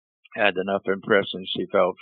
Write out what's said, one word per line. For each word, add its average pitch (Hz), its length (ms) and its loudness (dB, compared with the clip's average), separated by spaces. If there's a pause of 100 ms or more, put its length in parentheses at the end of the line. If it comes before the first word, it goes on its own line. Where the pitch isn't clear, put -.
(340)
had 101 220 2
enough 98 300 0
impressions 95 680 0
she 92 120 -4
felt 92 360 0